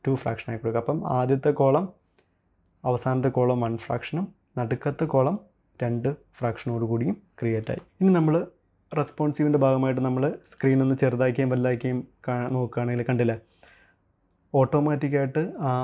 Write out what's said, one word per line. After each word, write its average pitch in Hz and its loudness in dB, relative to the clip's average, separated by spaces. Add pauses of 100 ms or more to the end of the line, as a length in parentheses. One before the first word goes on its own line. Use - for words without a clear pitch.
ടു 135 0 (100)
ഫ്രാക്ഷൻ 113 -6
ആയി 113 -6
കൊടുക്കുക. 113 -2
അപ്പം 156 -2 (180)
ആദ്യത്തെ 135 2
കോളം, 139 4 (1040)
അവസാനത്തെ 127 0
കോളം 123 2
വൺ 113 -2 (100)
ഫ്രാക്ഷനും 147 -4 (320)
നടുക്കത്തെ 131 -4
കോളം 139 2 (420)
രണ്ട് 120 -2 (280)
ഫ്രാക്ഷനോട് 117 -4
കൂടിയും 123 0 (240)
ക്രിയേറ്റ് 110 -2
ആയി. - -10 (180)
ഇനി 190 6
നമ്മൾ 160 4 (640)
റെസ്പോൺസീവിൻ്റെ 147 0
ഭാഗമായിട്ട് 131 2
നമ്മൾ 127 0 (280)
സ്ക്രീൻ 135 2
ഒന്ന് 135 2
ചെറുതാക്കുകയും 127 2
വലുതാക്കുകയും 127 0 (280)
കാ-, 123 -2
നോക്കുകയാണെങ്കിൽ 120 -2
കണ്ടില്ലേ, 117 2 (1200)
ഓട്ടോമാറ്റിക്കായിട്ട് 143 0 (280)
ആ - 0 (120)